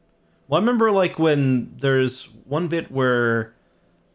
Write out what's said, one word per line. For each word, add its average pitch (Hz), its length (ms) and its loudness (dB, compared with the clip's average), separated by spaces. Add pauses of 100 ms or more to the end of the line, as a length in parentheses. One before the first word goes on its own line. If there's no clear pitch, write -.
(480)
Well, 147 100 0
I - 20 2
remember, 226 300 2
like, 185 280 0
when 139 600 0
there's 131 460 0 (200)
one 160 240 -4
bit 165 220 -6
where 120 640 0 (600)